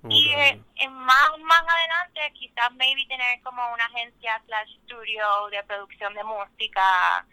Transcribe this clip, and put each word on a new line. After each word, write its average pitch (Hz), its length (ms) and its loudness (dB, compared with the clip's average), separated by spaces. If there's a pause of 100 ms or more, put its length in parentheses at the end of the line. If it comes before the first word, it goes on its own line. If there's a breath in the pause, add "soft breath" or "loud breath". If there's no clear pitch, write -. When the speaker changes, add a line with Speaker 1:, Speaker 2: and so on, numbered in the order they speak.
Speaker 1:
Ok. 123 80 -8
Speaker 2:
Y, - 220 6
eh, 269 260 2 (180)
en 262 180 -4
más, 262 360 4 (100)
más 330 220 4
adelante, 330 720 -2
quizás 240 400 -4
maybe 269 340 -2
tener 247 360 -4
como 247 180 -10 (100)
una 233 140 -4
agencia 233 600 -8
slash 214 240 -8 (140)
studio 220 420 -6 (240)
de 202 140 -6
producción 202 500 -10
de 208 100 -10
música, 190 1080 0